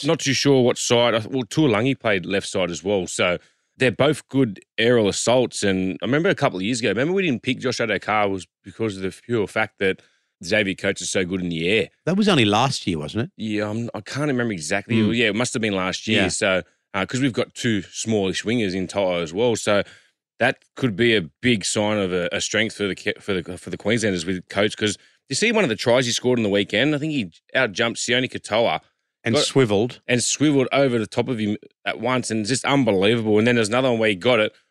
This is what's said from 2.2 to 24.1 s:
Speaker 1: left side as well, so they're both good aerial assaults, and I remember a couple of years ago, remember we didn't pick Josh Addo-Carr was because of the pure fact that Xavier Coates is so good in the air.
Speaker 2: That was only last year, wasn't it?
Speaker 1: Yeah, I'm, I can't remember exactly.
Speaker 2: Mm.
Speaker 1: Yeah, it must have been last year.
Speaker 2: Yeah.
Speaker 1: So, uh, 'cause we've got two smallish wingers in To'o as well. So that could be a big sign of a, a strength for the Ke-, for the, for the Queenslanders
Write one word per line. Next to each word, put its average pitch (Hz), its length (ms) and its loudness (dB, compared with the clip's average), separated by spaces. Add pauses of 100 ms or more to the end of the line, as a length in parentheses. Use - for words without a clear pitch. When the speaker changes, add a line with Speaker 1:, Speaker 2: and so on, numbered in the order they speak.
Speaker 1:
left 95 220 -2
side 92 220 -2
as 82 120 -8
well, 95 240 0
so 90 320 0 (380)
they're 127 160 2
both 147 360 0
good 131 300 0 (200)
aerial 113 300 4
assaults, 117 540 0
and 95 400 0
I - 40 -6
remember 151 220 0
a 165 60 2
couple 107 240 -2
of 92 60 -4
years 117 160 -2
ago, 117 80 0
remember 127 240 0
we 196 100 0
didn't 135 200 -2
pick 123 180 -4
Josh 123 180 -4
Addo-Carr 104 500 0
was 95 180 -6 (180)
because 101 320 -6
of 95 60 -10
the 95 80 -4 (140)
pure 113 220 -2
fact 107 320 -4
that 95 240 0 (420)
Xavier 95 300 0
Coates 98 260 -4
is 87 100 -6
so 98 140 0
good 92 160 -4
in 90 80 -4
the 82 200 -2
air. 104 200 0 (180)
Speaker 2:
That 175 100 0
was 208 120 2
only 147 160 4
last 113 420 0
year, 82 120 -2
wasn't 76 260 -6
it? - 120 -10
Speaker 1:
Yeah, 107 340 -4
I'm, 117 240 -6
I 107 60 -10
can't 139 280 -6
remember 123 240 -2
exactly. 98 440 -4
Speaker 2:
Mm. 110 200 2
Speaker 1:
Yeah, 117 120 2
it 101 80 0
must 120 180 -2
have 117 80 -4
been 107 120 0
last 92 340 -4
year. 104 140 2
Speaker 2:
Yeah. 90 60 2
Speaker 1:
So, 92 340 0 (300)
uh, 95 140 -2
'cause 120 140 -4
we've 131 120 0
got 113 220 -4
two 107 280 0
smallish 98 600 -2
wingers 107 300 -2
in 92 140 -2
To'o 90 340 0
as 80 100 -8
well. 113 240 0
So 101 260 0 (580)
that 127 180 2 (180)
could 117 200 -2
be 117 200 2
a 98 60 0
big 104 420 -2
sign 107 340 0
of 92 140 -2
a, 87 200 -2
a 95 80 -4
strength 107 360 -2
for 101 120 -2
the 92 60 -4
Ke-, - 260 -6
for 95 200 -4
the, 87 180 -10
for - 120 -14
the 90 60 -6
Queenslanders 101 500 -2